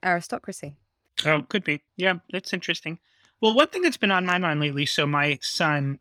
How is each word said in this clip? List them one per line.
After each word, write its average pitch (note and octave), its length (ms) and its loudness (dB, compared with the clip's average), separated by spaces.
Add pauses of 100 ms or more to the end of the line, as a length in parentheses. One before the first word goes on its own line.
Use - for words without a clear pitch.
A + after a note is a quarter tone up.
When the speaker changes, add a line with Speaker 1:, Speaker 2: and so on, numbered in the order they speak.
Speaker 1:
aristocracy. F3 720 -6 (480)
Speaker 2:
Oh, D3+ 200 2
could F#3+ 200 -4
be. D3 200 -4 (140)
Yeah, F#3 180 2 (160)
that's F#3 200 -8
interesting. E3+ 460 -6 (440)
Well, A3 140 4
one D4 140 6
thing F#4 120 -6
that's E4+ 160 2
been G3+ 140 2
on F#3 140 2
my F3+ 120 2
mind E3 220 0
lately, D3 260 -2
so D3 220 0
my D3 340 0
son, C#3+ 600 0